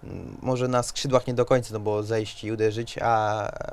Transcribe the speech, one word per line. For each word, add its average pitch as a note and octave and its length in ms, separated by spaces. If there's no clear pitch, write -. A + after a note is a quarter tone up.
mm, F#2 380
może B2+ 260
na B2 160
skrzydłach B2+ 440
nie B2+ 60
do A#2+ 120
końca, B2 280
no A2 60
bo G#2 240
zejść A2 400
i G#2+ 80
uderzyć, A2 500
a, G#2+ 500